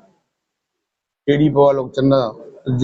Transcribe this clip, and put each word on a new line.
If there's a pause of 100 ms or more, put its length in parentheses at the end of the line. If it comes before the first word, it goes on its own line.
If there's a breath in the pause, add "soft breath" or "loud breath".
(1300)
టీడీపీ
వాళ్ళు
ఒక
చిన్న (540)
ఇది